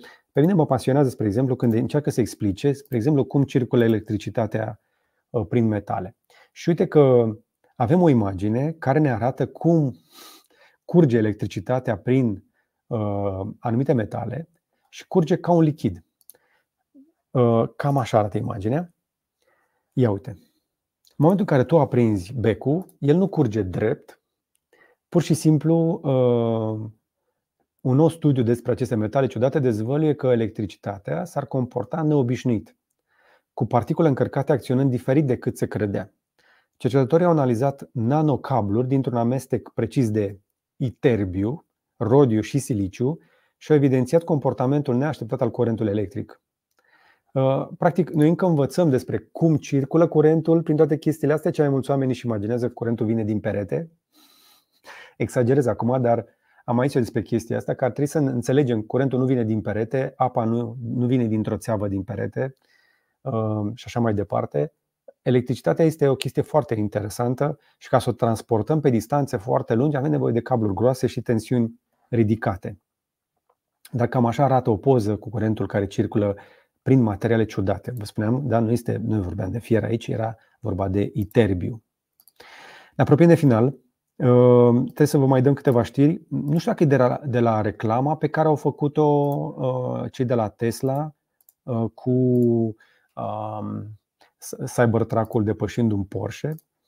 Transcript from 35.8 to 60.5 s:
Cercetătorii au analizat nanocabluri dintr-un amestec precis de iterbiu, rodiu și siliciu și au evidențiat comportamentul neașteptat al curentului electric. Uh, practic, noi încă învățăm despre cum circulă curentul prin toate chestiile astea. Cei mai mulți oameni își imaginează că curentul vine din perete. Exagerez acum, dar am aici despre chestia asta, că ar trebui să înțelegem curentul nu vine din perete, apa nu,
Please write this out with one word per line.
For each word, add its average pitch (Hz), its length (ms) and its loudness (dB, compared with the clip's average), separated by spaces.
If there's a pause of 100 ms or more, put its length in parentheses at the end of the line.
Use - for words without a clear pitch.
Cercetătorii 135 480 2
au 175 60 4
analizat 139 600 0
nanocabluri 123 960 0
dintr-un 127 300 -2
amestec 120 520 -2
precis 117 420 -2
de 104 280 -4 (360)
iterbiu, 107 920 -2 (320)
rodiu 113 440 4
și 139 160 -6
siliciu 123 600 -4 (380)
și - 140 -8
au 151 60 6
evidențiat 135 460 2
comportamentul 139 720 0
neașteptat 131 460 -4
al 117 100 0
curentului 113 400 -2
electric. 104 500 -8 (920)
Uh, 135 340 0 (100)
practic, 170 320 2
noi 151 200 4
încă 170 160 2
învățăm 160 440 2
despre 123 280 0
cum 165 380 0
circulă 143 520 0
curentul 160 540 2
prin 156 140 -2
toate 151 220 2
chestiile 147 360 0
astea. 156 180 -2
Cei 151 120 0
mai 139 100 2
mulți 131 160 -2
oameni 135 220 0
își 123 140 -6
imaginează 117 420 -2
că 120 60 -6
curentul 117 320 -4
vine 113 180 0
din 107 160 -2
perete. 110 520 -6 (1300)
Exagerez 123 480 2
acum, 120 360 0
dar 117 240 2 (400)
am 120 140 0
aici 143 140 0
despre 120 280 -2
chestia 113 360 -4
asta, - 160 -6
că - 120 -2
ar 120 60 -2
trebui 139 200 -4
să - 60 -4
înțelegem 131 640 0
curentul 127 380 -2
nu 131 60 2
vine 127 180 0
din 110 180 -2
perete, 110 540 -4
apa 127 280 -2
nu, 117 400 -4